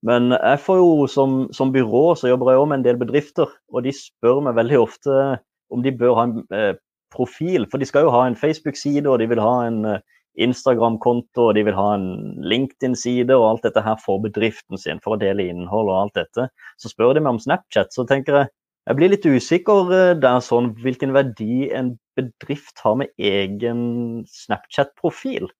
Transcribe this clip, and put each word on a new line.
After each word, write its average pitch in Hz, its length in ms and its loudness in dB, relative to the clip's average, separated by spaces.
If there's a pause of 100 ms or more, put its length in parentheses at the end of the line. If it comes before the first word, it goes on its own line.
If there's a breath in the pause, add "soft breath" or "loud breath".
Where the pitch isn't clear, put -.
Men 120 280 2
jeg 127 300 2
får 185 200 2
jo 160 260 4
som, 131 460 0
som 135 200 -2
byrå, 131 440 2
så 127 140 -2
jobber 127 240 2
jeg - 20 6
jo 139 100 4
med 147 140 -2
en 123 60 0
del 120 100 2
bedrifter, 131 500 -2 (260)
og - 120 -4
de 135 80 -4
spør - 500 0
meg 127 140 -2
veldig 120 240 2
ofte 135 360 0 (540)
om 120 120 -6
de 135 100 0
bør 120 240 2
ha 113 80 2
en, 113 160 -4 (100)
eh, 101 220 -2 (400)
profil, 156 560 -4
for 139 100 -6
de 139 60 -4
skal 143 220 2
jo 143 40 4
ha 123 160 4
en 123 80 -2
Facebook-side, 143 720 -4
og 131 120 2
de 113 80 0
vil 113 140 0
ha 120 260 0
en, 113 180 -4
eh, 104 160 -4 (380)
Instagram-konto, 117 1120 0
og 104 40 2
de 104 100 2
vil 104 100 0
ha 98 200 0
en 98 120 -4 (320)
LinkedIn-side, 123 920 -2
og 127 180 6
alt 113 140 0
dette 107 200 0
her 110 140 -2
for 98 240 -4
bedriften 107 580 -6
sin, 80 220 -8
for 107 160 -4
å 101 40 -6
dele 98 300 -2
innhold 92 400 -4
og 95 60 0
alt 101 180 -2
dette. 117 340 -6 (300 loud breath)
Så - 120 -16
spør 120 240 2
de 151 60 2
meg 139 140 0
om 113 40 -4
Snapchat, - 540 -4
så 127 140 -6
tenker 139 320 2
jeg, 139 100 2 (380)
jeg 127 100 0
blir 170 140 4
litt 196 160 0
usikker, 180 680 2
eh, 185 220 4
der 127 260 2
sånn, 120 360 0
hvilken 131 360 -4
verdi 131 600 -2
en 123 260 -6 (180)
bedrift - 680 -8
har 110 140 2
med 139 120 -4 (100)
egen 117 1080 -4
Snapchat-profil. - 1200 -8 (120)